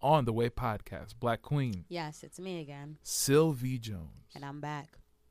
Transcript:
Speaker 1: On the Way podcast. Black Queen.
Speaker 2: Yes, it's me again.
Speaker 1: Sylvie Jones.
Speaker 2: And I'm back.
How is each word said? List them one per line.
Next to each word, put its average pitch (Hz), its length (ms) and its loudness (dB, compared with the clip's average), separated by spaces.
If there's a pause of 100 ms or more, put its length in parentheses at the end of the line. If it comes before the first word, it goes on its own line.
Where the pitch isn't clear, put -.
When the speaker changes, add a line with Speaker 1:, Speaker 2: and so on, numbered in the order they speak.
Speaker 1:
On 143 240 6
the 113 80 2
Way 117 160 4
podcast. 104 720 -4
Black 117 240 2
Queen. 120 460 0
Speaker 2:
Yes, 160 340 -6
it's - 160 -16
me 180 200 -6
again. 143 440 -10
Speaker 1:
Sylvie 135 760 4
Jones. 101 560 -8
Speaker 2:
And 139 100 -12
I'm 143 160 -10
back. 147 380 -6 (340)